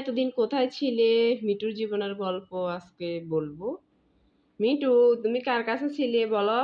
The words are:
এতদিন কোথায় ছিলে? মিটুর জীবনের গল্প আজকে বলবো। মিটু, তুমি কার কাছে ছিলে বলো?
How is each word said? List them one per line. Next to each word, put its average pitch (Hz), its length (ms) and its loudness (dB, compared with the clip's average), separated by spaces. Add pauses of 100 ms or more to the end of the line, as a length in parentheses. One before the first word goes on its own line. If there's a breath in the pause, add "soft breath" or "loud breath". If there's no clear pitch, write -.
এতদিন 262 280 -2 (100)
কোথায় 254 380 0
ছিলে? 233 340 2 (360)
মিটুর 208 320 -2
জীবনের 208 360 -4
গল্প 185 360 -6 (260)
আজকে 180 320 -10 (200)
বলবো। 160 400 -4 (920)
মিটু, 269 320 2 (300)
তুমি 226 160 0 (100)
কার 240 200 0
কাছে 262 180 -2 (100)
ছিলে 240 300 2
বলো? 214 380 2